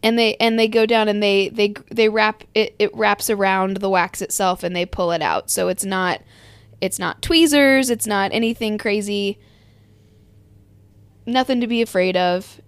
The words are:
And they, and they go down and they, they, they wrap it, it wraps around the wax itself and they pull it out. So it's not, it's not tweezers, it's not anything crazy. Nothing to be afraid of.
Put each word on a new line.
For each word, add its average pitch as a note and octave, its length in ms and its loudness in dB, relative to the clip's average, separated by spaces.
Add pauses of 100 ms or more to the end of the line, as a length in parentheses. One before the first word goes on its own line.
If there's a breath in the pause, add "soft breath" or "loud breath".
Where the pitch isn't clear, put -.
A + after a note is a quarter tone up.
And A3+ 160 2
they, A3 160 4
and A3+ 240 2
they A3+ 80 0
go A3 180 2
down A3 220 2
and G#3 160 0
they, G3 260 2
they, G#3 240 0 (160)
they A3+ 200 2
wrap G#3+ 340 0 (100)
it, A3 240 0
it G#3 180 0
wraps G#3 360 0
around F#3+ 460 0
the G3 120 -4
wax F#3 320 -2
itself F#3 400 -2
and F3+ 140 -6
they F3 100 -2
pull F3+ 260 -4
it E3 120 -2
out. - 260 -2
So F3+ 200 -2
it's F3+ 140 -4
not, F#3 380 -4 (580 soft breath)
it's F#3+ 200 -4
not F3+ 240 -6
tweezers, C#4+ 680 4
it's A#3 160 -2
not G3 280 -2
anything A3+ 440 -2
crazy. G3+ 640 -4 (1900 soft breath)
Nothing B3+ 360 0
to A#3+ 60 -2
be A#3 140 0
afraid F#3 340 0
of. F3+ 520 -2